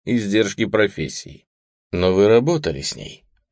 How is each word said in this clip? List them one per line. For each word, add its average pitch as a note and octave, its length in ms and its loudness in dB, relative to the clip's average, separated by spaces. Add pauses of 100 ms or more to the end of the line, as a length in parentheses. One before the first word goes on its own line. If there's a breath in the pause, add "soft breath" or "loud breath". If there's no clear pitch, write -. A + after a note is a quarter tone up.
Издержки G#2+ 640 0
профессии». G2 840 -4 (460)
«Но F2+ 200 2
вы G2+ 140 4
работали A#2 540 2
с - 160 -8
ней?» G1+ 260 -18 (280)